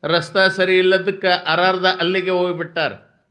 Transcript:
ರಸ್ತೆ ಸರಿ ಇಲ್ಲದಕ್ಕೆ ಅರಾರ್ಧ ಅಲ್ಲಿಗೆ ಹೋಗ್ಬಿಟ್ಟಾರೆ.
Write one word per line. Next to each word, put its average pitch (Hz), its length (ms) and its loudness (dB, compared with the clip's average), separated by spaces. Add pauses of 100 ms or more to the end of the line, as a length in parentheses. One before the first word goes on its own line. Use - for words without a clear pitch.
ರಸ್ತೆ 175 520 0
ಸರಿ 185 220 2
ಇಲ್ಲದಕ್ಕೆ 185 500 0
ಅರಾರ್ಧ 180 580 0
ಅಲ್ಲಿಗೆ 185 440 0
ಹೋಗ್ಬಿಟ್ಟಾರೆ. 170 1000 -4